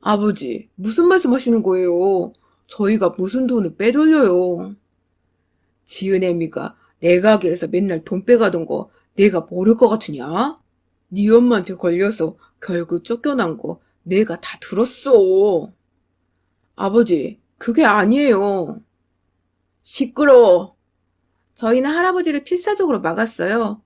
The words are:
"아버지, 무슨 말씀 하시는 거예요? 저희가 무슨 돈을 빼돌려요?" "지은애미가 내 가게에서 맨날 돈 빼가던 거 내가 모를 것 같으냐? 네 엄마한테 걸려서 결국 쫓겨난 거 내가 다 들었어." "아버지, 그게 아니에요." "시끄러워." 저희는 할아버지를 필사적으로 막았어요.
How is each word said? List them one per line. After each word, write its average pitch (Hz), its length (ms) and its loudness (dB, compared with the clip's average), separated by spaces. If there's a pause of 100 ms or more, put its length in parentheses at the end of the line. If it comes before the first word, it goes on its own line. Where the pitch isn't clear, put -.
"아버지, 202 720 -4
무슨 220 320 -2
말씀 359 260 2
하시는 240 280 0
거예요? 185 720 0 (340)
저희가 208 500 0
무슨 202 300 -4
돈을 214 280 -2
빼돌려요?" 202 1000 2 (1080)
"지은애미가 180 880 -4 (240)
내 175 200 4
가게에서 180 480 0
맨날 180 360 -2
돈 196 220 -6
빼가던 196 400 2
거 143 240 -8 (260)
내가 190 260 2
모를 190 360 0
것 240 100 4
같으냐? 196 720 -4 (500)
네 202 200 -2
엄마한테 226 460 4
걸려서 175 600 -2 (260)
결국 175 420 -6
쫓겨난 233 540 -4
거 - 220 -12 (240)
내가 185 360 -2
다 - 220 -16
들었어." 202 1120 2 (1040)
"아버지, 196 640 0 (180)
그게 240 280 0
아니에요." 202 960 0 (1000)
"시끄러워." 233 880 4 (840)
저희는 254 360 -2
할아버지를 339 540 -2
필사적으로 359 580 -4
막았어요. 208 840 -4